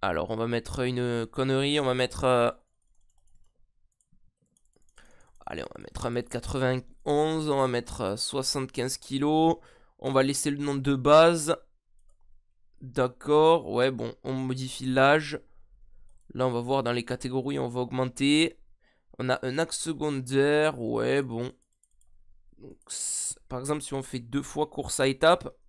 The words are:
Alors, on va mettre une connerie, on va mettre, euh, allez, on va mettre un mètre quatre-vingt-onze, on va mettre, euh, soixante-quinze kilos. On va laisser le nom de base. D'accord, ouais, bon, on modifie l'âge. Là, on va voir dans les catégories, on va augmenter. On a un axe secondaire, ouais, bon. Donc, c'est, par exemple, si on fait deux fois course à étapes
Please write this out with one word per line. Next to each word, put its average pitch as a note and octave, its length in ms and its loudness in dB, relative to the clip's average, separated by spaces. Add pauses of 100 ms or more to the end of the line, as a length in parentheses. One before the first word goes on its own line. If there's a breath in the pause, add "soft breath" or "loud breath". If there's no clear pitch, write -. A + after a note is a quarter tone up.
Alors, F2+ 280 -2
on A2+ 60 -4
va A2+ 120 -2
mettre A#2+ 320 -4
une B2 460 -2
connerie, C3+ 520 0
on C#3+ 60 0
va B2+ 100 2
mettre, B2+ 300 -2
euh, A#2+ 260 4 (3000 soft breath)
allez, D2 160 -8
on G1+ 140 -10
va - 60 -18
mettre - 240 -8
un B2 40 0
mètre A#2+ 200 -4
quatre-vingt-onze, D3 1200 -2
on C#3 100 2
va C3 80 4
mettre, A#2+ 320 -4
euh, G#2 160 -2
soixante-quinze C3 800 -4
kilos. D#3 600 2 (420 soft breath)
On C3+ 100 -4
va C3+ 140 4
laisser C#3 260 -2
le C#3+ 60 -2
nom C#3+ 180 -2
de C#3 220 0
base. D#3 600 6 (1200)
D'accord, C#3 920 2
ouais, B2 220 0
bon, A#2 200 -8 (120)
on C3 80 -4
modifie C3 540 -6
l'âge. C#3+ 520 4 (960)
Là, B2+ 120 0
on B2+ 60 0
va A#2+ 80 -2
voir C3 220 0
dans A#2+ 100 -2
les A#2+ 120 -2
catégories, B2+ 540 -6
on B2+ 100 -4
va A#2+ 120 -6
augmenter. C3 800 0 (600)
On B2+ 100 -6
a B2+ 160 0
un C3 140 -4
axe E3 200 -4
secondaire, D3 1000 0
ouais, A#2 420 0
bon. B2 300 -6 (1040)
Donc, - 180 -20 (120)
c'est, - 500 -6 (100)
par C3 100 -6
exemple, C#3+ 240 -4
si - 120 -10
on C3+ 80 -4
fait C3 180 -8
deux A#2+ 220 -6
fois D3+ 240 -4
course - 340 -6
à C3+ 80 4
étapes D#3+ 460 2 (140)